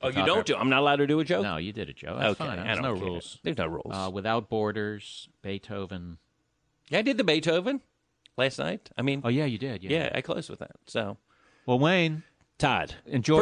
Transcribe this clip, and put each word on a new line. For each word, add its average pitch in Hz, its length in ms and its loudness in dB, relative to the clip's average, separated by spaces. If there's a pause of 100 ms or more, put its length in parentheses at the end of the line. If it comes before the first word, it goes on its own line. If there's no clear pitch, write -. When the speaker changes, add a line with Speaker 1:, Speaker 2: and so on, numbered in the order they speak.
Speaker 1:
Oh, 131 60 0
you 127 60 -2
Speaker 2:
Todd 95 120 2
Speaker 1:
don't 175 100 4
Speaker 2:
Bear- 220 80 2
Speaker 1:
do, 131 120 0
I'm 120 120 2
not 135 120 6
allowed 143 160 6
to 143 100 4
do 151 140 4
a 160 40 0
joke? 180 180 0
Speaker 2:
No, 95 140 -2
you 87 160 -4
did 104 160 -6
a 69 40 -14
joke. 82 260 -10
That's 120 220 2
Speaker 1:
Okay, - 80 -4
Speaker 2:
fine. 104 100 -6
Speaker 1:
I 90 60 -6
Speaker 2:
There's 107 140 -2
Speaker 1:
don't - 60 -2
Speaker 2:
no 123 120 0
Speaker 1:
care. 92 80 -4
Speaker 2:
rules. 87 380 -8
Speaker 1:
There's 160 160 -4
no 82 80 0
rules. 82 260 -6
Speaker 2:
Uh, 95 200 -4
Without 107 360 -2
Borders, 107 800 -4 (140)
Beethoven. 98 760 -8 (720)
Speaker 1:
Yeah, 160 100 0
I 214 40 2
did 262 160 0
the 220 60 4
Beethoven 170 560 2 (560)
last 131 220 2
night. - 380 -4
I - 60 -2
mean, 139 220 0
Speaker 2:
Oh, 120 40 2
yeah, 143 180 2
you 117 120 -2
did. 117 240 -6
Yeah. 95 80 -6
Speaker 1:
yeah, 156 240 0
I - 60 0
closed - 300 -4
with - 100 -12
that. - 120 -12 (140)
So, 104 300 -4 (500)
Speaker 2:
Well, 123 120 4
Wayne. 160 440 4 (360)
Speaker 1:
Todd, 104 360 2 (120)
Speaker 2:
Enjoy 143 360 4